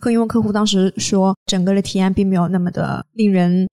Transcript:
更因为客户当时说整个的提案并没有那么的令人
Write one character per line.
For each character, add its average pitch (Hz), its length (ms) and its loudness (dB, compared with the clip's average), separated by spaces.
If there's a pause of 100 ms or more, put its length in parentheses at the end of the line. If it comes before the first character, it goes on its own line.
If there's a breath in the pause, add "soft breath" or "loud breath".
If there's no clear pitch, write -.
更 233 120 -2
因 233 80 2
为 226 60 0
客 220 160 0
户 214 80 -2
当 208 160 0
时 190 300 2
说 190 360 0 (140)
整 185 180 0
个 190 80 0
的 196 80 2
提 190 200 -4
案 190 120 2
并 196 140 0
没 190 80 0
有 175 140 0
那 185 100 0
么 180 140 -2
的 - 400 -6
令 208 200 0
人 180 400 2